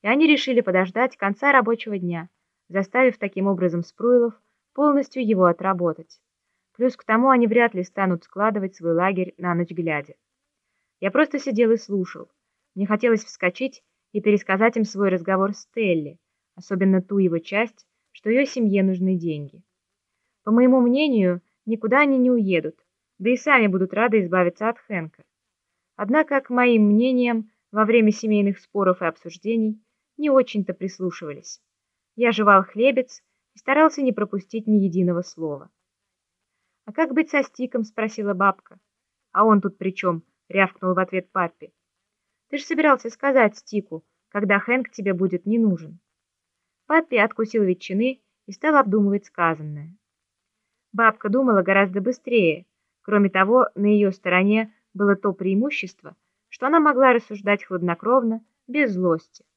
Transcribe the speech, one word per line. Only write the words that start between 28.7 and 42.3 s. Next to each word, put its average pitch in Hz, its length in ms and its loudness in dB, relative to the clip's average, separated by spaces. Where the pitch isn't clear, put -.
и 175 40 -4
обсуждений 214 720 -6
не 294 140 -2
очень-то 233 440 0
прислушивались. 175 840 -10
Я 233 160 0
жевал 202 320 4
хлебец 247 580 -2
и - 40 -20
старался 302 440 0
не 254 100 0
пропустить 214 540 -8
ни 214 100 2
единого 180 460 0
слова. 151 480 -12
«А 214 80 -18
как 269 220 -2
быть 320 160 -2
со 285 120 0
Стиком?» 247 420 -6
спросила 214 500 -6
бабка. 190 440 -2
«А 202 120 2
он 214 160 6
тут 196 180 -8
при 185 160 -6
чем?» 170 300 -4
рявкнул 185 460 -2
в 175 40 2
ответ 185 320 -4
Паппи. 170 420 -6